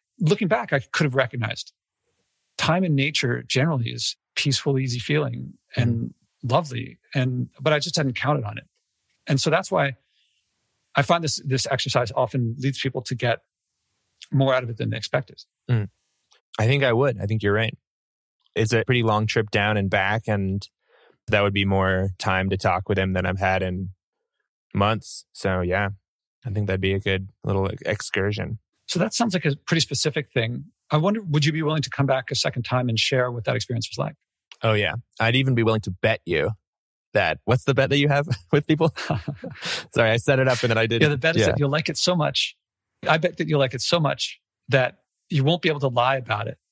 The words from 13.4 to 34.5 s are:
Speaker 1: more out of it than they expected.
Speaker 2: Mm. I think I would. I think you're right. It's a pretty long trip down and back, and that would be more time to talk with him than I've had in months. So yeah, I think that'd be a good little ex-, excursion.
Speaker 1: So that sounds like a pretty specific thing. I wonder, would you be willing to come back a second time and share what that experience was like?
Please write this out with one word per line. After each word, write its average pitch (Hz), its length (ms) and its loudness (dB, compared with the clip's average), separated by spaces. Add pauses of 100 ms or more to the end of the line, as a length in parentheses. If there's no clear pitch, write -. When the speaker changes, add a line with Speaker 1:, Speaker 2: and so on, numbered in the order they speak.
Speaker 1:
more 135 240 4
out 127 80 0
of 117 60 -6
it 110 80 -8
than 113 120 -4
they 113 80 -4
expected. - 460 -6 (260)
Speaker 2:
Mm. 107 200 0 (680)
I 107 60 2
think 135 180 4
I 127 100 4
would. 123 280 2
I 98 60 -4
think 107 160 -2
you're 101 100 2
right. 110 240 -2 (800)
It's 110 180 0
a 110 120 4
pretty 123 180 2
long 107 240 2
trip 107 240 -2
down 104 260 2
and 98 120 0
back, 101 380 0
and 98 400 -2 (600)
that 104 140 4
would 101 120 2
be 98 120 0
more 95 520 2
time 95 320 0
to 98 80 0
talk 92 320 -2
with 98 80 0
him 95 160 0
than 90 140 0
I've 92 120 -2
had 95 220 0
in 92 280 -4 (840)
months. 101 600 -2
So 92 280 -2
yeah, 95 280 0 (560)
I 123 40 -8
think 104 180 -2
that'd 95 140 0
be 95 120 2
a 98 60 0
good 95 300 -2 (140)
little 98 240 0
ex-, - 180 -8
excursion. 101 720 -4 (300)
Speaker 1:
So - 120 -2
that 220 140 0
sounds 233 200 0
like 180 120 0
a 143 100 0
pretty - 260 -2
specific 151 500 -4
thing. 123 340 -2 (240)
I 151 80 2
wonder, 202 240 2
would 156 240 0
you 156 60 2
be 156 100 -2
willing 151 200 0
to - 80 -4
come - 160 -2
back 131 260 0
a - 40 -4
second 131 280 -2
time 127 260 0
and 113 100 0
share 127 320 2
what 120 140 -8
that 127 100 0
experience 113 340 -4
was - 80 -14
like? - 180 -4 (480)